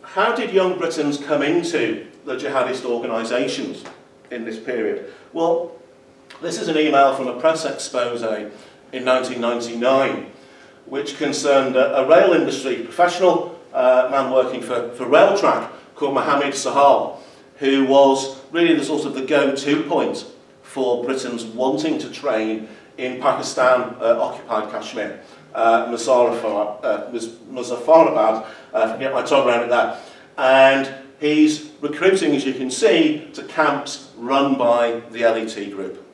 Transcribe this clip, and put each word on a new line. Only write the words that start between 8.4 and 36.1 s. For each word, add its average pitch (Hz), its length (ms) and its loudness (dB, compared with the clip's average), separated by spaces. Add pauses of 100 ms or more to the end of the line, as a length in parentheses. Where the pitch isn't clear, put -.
in 127 120 -8
nineteen 127 360 0
ninety-nine, 120 920 0 (540)
which - 320 -8
concerned 135 600 2
a, 127 260 2
a 131 60 0
rail 180 240 8
industry - 500 -2
professional, 175 760 0 (140)
uh, 127 380 2
man 131 200 -2
working 127 300 0
for, 117 300 -6
for 123 160 -8
Railtrack, 185 640 4 (240)
called 143 200 -2
Mohammed - 400 0
Sahal, - 640 2 (380)
who 135 300 2
was 135 540 4 (100)
really 165 240 2
the 139 100 -2
sort 147 220 -4
of 131 80 -6
the 131 80 -6
go-to 143 640 0
point - 420 -4 (360)
for 120 420 -2
Britons 120 400 -6
wanting 139 540 -2
to - 120 -10
train 110 580 -4 (300)
in 127 220 -8
Pakistan, 127 800 0
uh, - 200 2
occupied - 500 -6
Kashmir, - 520 -10 (320)
uh, 113 320 2
Muzaffarabad, 113 1000 0
uh, 113 260 -2
Muz-, 113 280 -10 (120)
Muzaffarabad, 117 960 4 (280)
uh, - 240 0
get 135 140 -4
my - 100 -2
tongue 139 260 2
around 120 160 2
it 120 60 -4
there. - 280 0 (380)
And 135 580 4 (240)
he's 151 520 2 (100)
recruiting, 156 560 2
as - 80 -2
you 131 80 -2
can 127 180 -4
see, - 600 2
to - 120 -14
camps - 720 -2
run 131 420 0
by 117 420 2 (100)
the 117 120 -6
L 113 160 2
E 110 100 -6
T 98 220 -10
group. 95 440 -10